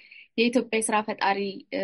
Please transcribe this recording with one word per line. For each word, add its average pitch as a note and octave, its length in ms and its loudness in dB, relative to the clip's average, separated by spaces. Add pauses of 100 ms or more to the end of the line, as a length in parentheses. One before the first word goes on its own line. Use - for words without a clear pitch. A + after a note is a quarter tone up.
(360)
የኢትዮጵያ A#3 400 2
የስራ A3 260 0
ፈጣሪ፣ G3 380 -2 (280)
እ፣ F#3 160 -4